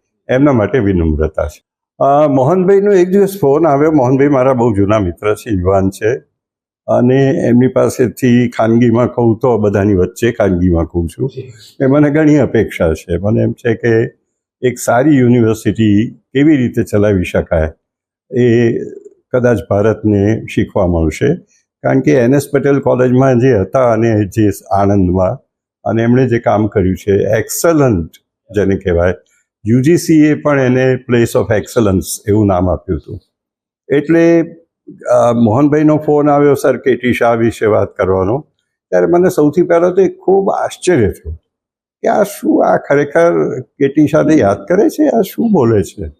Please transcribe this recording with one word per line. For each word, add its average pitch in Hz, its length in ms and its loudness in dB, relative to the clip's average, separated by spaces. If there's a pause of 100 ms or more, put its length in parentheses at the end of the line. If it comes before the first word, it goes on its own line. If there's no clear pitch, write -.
(300)
એમના 139 220 2
માટે 113 280 0
વિનમ્રતા 80 680 -2
છે. - 180 -18 (340)
અ, 143 280 2
મોહનભાઈનો 185 640 2
એક 185 180 2
દિવસ 196 320 0
ફોન 147 260 2
આવ્યો. 147 240 2
મોહનભાઈ 135 360 2
મારા 135 260 2
બહુ 117 220 0
જૂના 101 240 0
મિત્ર 104 360 -4
છે, 104 200 -6
યુવાન 95 340 0
છે 110 260 -4 (720)
અને 123 380 2
એમની 120 420 0
પાસેથી 123 840 0
ખાનગીમાં 117 580 0
કહું 113 340 -2
તો 123 160 0
બધાની 104 360 0
વચ્ચે 92 380 -2
ખાનગીમાં 90 540 0
કહું 85 220 -4
છું, - 220 -8 (500)
કે 139 60 0
મને 147 240 2
ઘણી 151 280 2
અપેક્ષા 101 560 0
છે. 87 240 -6
મને 107 240 -2
એમ 113 100 -2
છે 117 240 -4
કે 117 420 -2 (440)
એક 123 180 -4
સારી 131 380 2
યુનિવર્સિટી 110 1000 0 (140)
કેવી 147 240 2
રીતે 117 260 -2
ચલાવી 101 400 0
શકાય 80 500 -2 (640)
એ 120 320 2 (600)
કદાચ 120 260 0 (120)
ભારતને 104 840 0
શીખવા 104 340 -2
મળશે, 85 480 -2 (480)
કારણ 135 160 0
કે 139 120 0
એન 127 220 2
એસ 143 200 -2
પટેલ 139 260 0
કોલેજમાં 127 600 2
જે 123 200 2
હતા 120 340 0
અને 110 320 0
જે 104 240 0 (220)
આણંદમાં 98 640 0 (480)
અને 110 200 -2
એમણે 123 240 2
જે 117 120 -2
કામ 110 280 0
કર્યું 92 280 -2
છે, - 160 -4
એક્સલન્ટ 107 1000 0 (460)
જેને 98 200 0
કહેવાય, 90 380 0 (520)
યુ 117 160 2
જી 160 160 2
સી 160 220 2
એ 151 160 4
પણ 147 240 -2
એને 131 340 0 (160)
place 120 320 0
of 104 160 -2
excellence 95 480 0 (220)
એવું 104 200 2
નામ 92 220 0
આપ્યું 85 300 -6
હતું. - 200 -16 (760)
એટલે, 165 460 2 (680)
અ, 120 220 2
મોહનભાઈનો 143 640 2
ફોન 147 320 0
આવ્યો, 143 240 4
"સર, 131 240 0
કે 123 180 0
ટી 123 180 -2
શાહ 117 220 0
વિશે 113 300 -2
વાત 104 320 0
કરવાનો." 95 500 -2 (420)
ત્યારે 180 160 2
મને 175 240 2
સૌથી 151 320 0
પહેલાં 170 340 0
તો 196 60 2
એક 180 160 -2
ખૂબ 190 340 0
આશ્ચર્ય 120 560 -2
થયું 78 320 -10 (640)
કે - 60 -4
આ 214 160 0
શું, - 440 -2
આ - 100 0
ખરેખર 147 840 -2
કે - 260 -4
ટી 147 200 2
શાહને 151 280 0
યાદ 104 300 0
કરે 208 240 0
છે, 302 180 0
આ 240 140 0
શું 220 300 -4
બોલે 117 320 2
છે? - 220 -12 (140)